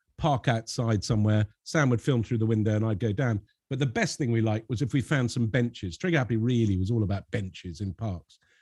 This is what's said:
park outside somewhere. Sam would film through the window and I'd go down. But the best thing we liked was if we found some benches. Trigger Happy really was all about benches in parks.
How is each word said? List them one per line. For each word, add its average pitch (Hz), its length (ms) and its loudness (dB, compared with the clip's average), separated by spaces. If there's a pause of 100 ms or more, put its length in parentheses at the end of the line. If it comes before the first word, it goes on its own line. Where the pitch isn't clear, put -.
(180)
park 147 300 0
outside 113 540 0
somewhere. 107 440 2 (180)
Sam 147 260 2
would 117 120 2
film 123 200 2
through 120 160 -2
the 110 80 0
window 107 300 2
and 107 80 2
I'd 107 160 0
go 110 120 0
down. 113 280 0 (300)
But 135 80 -6
the 143 80 0
best 165 320 -2
thing 120 140 0
we 113 80 4
liked 110 280 0
was 123 140 -2
if 117 100 -4
we 139 80 2
found 123 300 0
some 117 160 0
benches. 120 500 -2
Trigger 170 220 0
Happy 117 180 0
really 113 400 2
was 92 140 0
all 117 140 0
about 95 260 -4
benches 92 500 -8
in 98 140 -6
parks. 98 440 -10 (240)